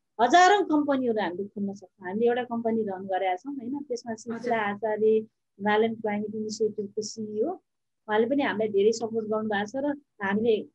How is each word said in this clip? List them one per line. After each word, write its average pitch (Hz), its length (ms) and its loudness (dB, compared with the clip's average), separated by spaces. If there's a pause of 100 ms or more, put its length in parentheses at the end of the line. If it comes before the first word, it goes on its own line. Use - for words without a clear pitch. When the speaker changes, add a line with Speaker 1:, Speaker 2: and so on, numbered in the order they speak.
(220)
Speaker 1:
हजारौँ 359 440 6
कम्पनीहरू 269 560 0
हामीले 185 260 -4
खोल्न 196 260 -6
सक्छौँ। 190 340 -14
हामीले 220 200 0
एउटा 240 160 2
कम्पनी 226 380 -2
रन 196 260 -6
गरेका 185 280 0
छौँ, 277 200 -10
होइन? 269 280 -8
त्यसमा 294 280 -8
Speaker 2:
हजुर। 226 260 -8
Speaker 1:
सुशीला 233 200 -2
आचार्य, 214 640 2 (420)
भ्यालेन्ट 220 400 0
क्लाइमेट 214 340 -4
इनिसिएटिभको 214 680 -4
सिइओ, 214 500 -4 (560)
उहाँले 214 180 4
पनि 277 180 0
हामीलाई 214 240 0
धेरै 202 240 4
सपोर्ट 226 360 -4
गर्नुभएको 214 380 -2
छ 214 100 -8
र 277 120 -2 (380)
हामीले 214 360 2 (140)